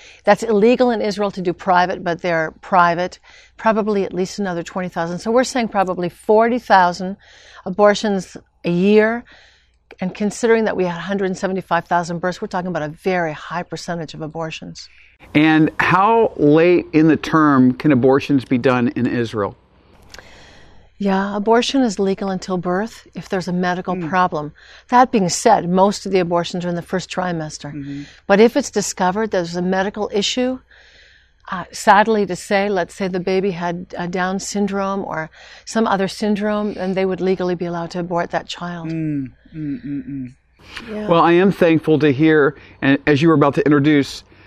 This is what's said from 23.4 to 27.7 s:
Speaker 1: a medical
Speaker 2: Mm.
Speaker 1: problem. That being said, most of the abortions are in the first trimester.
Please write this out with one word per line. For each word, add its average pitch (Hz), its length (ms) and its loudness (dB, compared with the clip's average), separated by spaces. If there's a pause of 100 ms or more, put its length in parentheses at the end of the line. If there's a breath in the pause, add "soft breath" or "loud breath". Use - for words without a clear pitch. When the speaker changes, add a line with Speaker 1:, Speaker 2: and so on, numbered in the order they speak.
Speaker 1:
a 180 40 -4
medical 180 440 -2
Speaker 2:
Mm. 170 120 -6
Speaker 1:
problem. 175 440 -2 (380 loud breath)
That 247 200 6
being 196 180 2
said, 175 400 2
most 190 380 2
of 190 60 -4
the 190 80 2
abortions 175 440 -2
are 180 40 -4
in 175 80 -4
the 170 60 -6
first - 280 -6
trimester. 160 640 -6